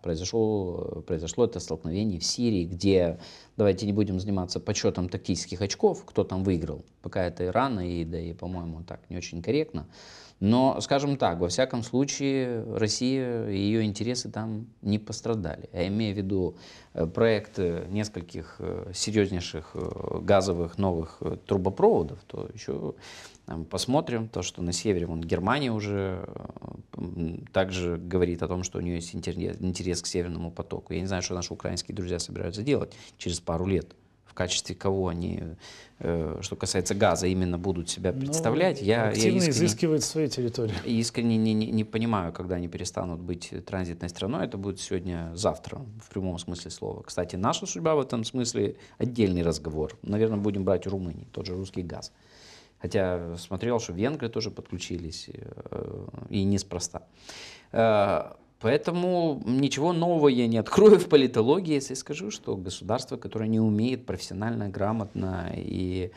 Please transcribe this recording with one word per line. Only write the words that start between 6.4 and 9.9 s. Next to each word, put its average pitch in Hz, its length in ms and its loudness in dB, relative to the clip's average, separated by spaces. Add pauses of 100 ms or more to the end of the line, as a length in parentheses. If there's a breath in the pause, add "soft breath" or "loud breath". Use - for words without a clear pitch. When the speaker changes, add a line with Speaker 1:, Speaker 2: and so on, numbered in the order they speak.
Speaker 1:
выиграл. 82 400 0 (200)
Пока 92 220 -2
это 87 180 -4
и 90 40 0
рано, 107 400 0
и, 85 180 -2
да 82 140 -6
и, 85 140 -8
по-моему, 85 540 -8
так - 220 -12
не 87 80 -6
очень 85 260 -8
корректно. 113 420 0 (540 loud breath)